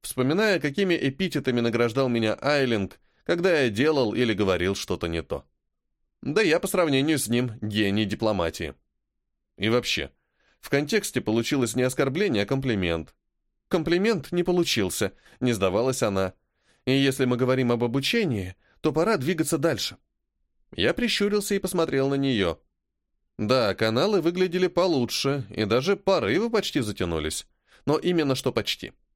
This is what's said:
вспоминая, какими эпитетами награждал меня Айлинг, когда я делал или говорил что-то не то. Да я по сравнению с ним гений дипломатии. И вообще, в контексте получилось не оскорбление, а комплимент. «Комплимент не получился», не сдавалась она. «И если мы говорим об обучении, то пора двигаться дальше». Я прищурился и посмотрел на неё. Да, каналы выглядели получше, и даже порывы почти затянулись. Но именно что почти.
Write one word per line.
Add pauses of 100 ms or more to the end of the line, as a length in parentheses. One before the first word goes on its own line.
вспоминая,
какими
эпитетами
награждал
меня
Айлинг, (260)
когда
я
делал
или
говорил
что-то
не
то. (800)
Да
я
по
сравнению
с
ним
гений
дипломатии. (840)
И
вообще, (500)
в
контексте
получилось
не
оскорбление,
а
комплимент. (540)
«Комплимент
не
получился», (280)
не
сдавалась
она. (500)
«И
если
мы
говорим
об
обучении, (240)
то
пора
двигаться
дальше». (760)
Я
прищурился
и
посмотрел
на
неё. (800)
Да,
каналы
выглядели
получше,
и
даже
порывы
почти
затянулись. (400)
Но
именно
что
почти. (240)